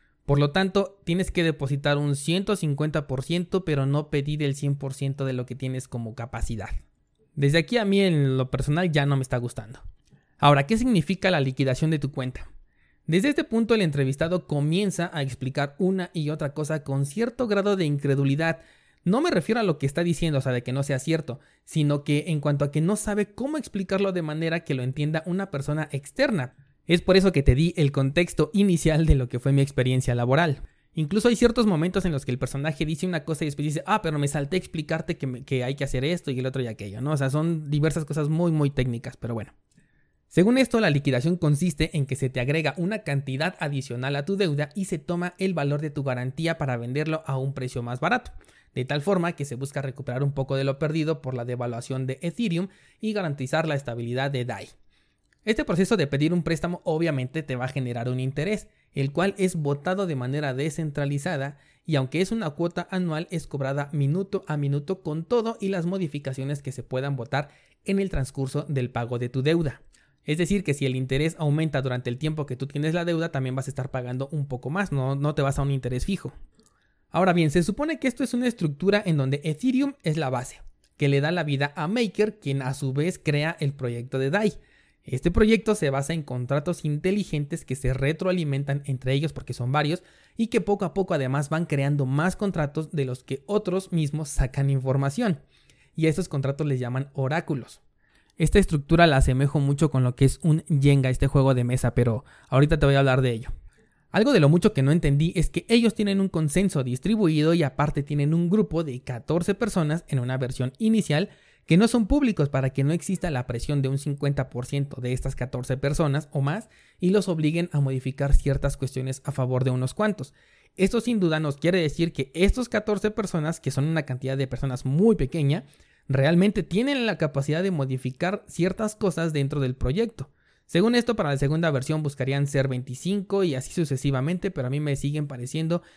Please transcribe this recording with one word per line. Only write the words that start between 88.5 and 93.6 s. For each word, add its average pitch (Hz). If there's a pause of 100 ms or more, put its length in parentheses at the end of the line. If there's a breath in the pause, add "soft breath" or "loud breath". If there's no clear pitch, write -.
entre 131
ellos 143
porque -
son 123
varios 151 (360 soft breath)
y 226
que 226
poco 202
a 170
poco 190
además 139
van 160
creando 143
más 147
contratos 156
de 147
los 127
que -
otros 190